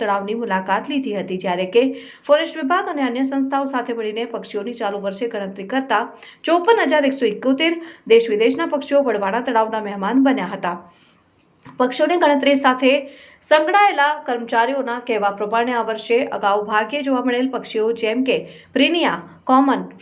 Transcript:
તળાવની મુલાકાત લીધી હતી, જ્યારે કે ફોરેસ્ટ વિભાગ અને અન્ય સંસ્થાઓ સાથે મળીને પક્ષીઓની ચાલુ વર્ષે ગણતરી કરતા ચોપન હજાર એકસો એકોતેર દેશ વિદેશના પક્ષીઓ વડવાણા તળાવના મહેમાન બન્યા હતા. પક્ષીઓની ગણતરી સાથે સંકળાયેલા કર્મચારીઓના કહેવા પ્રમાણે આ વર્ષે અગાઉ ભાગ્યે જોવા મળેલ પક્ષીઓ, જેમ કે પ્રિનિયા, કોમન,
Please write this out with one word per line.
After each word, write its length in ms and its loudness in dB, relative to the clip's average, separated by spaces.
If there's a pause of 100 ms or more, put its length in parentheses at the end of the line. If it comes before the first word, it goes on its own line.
તળાવની 400 -2
મુલાકાત 500 -2
લીધી 280 -4
હતી, 240 -6
જ્યારે 220 -2 (100)
કે 60 6 (440)
ફોરેસ્ટ 360 2
વિભાગ 320 0
અને 140 -2
અન્ય 220 -2
સંસ્થાઓ 460 -2
સાથે 240 -4
મળીને 340 -4
પક્ષીઓની 480 -8
ચાલુ 240 -4
વર્ષે 300 -4
ગણતરી 360 -8
કરતા 300 0 (480)
ચોપન 340 4
હજાર 280 2
એકસો 200 0
એકોતેર 400 0 (400)
દેશ 220 6
વિદેશના 400 0
પક્ષીઓ 340 2
વડવાણા 400 -2
તળાવના 400 0
મહેમાન 400 0
બન્યા 280 0
હતા. 200 -4 (1040)
પક્ષીઓની 440 0
ગણતરી 360 4
સાથે 320 2 (540)
સંકળાયેલા 680 4 (160)
કર્મચારીઓના 720 -2 (100)
કહેવા 300 0
પ્રમાણે 400 0
આ 100 -2
વર્ષે 300 0 (180)
અગાઉ 320 2
ભાગ્યે 380 -2
જોવા 220 0
મળેલ 260 0
પક્ષીઓ, 340 -2 (140)
જેમ 260 0
કે 80 2 (400)
પ્રિનિયા, 400 2 (340)
કોમન, 380 4 (140)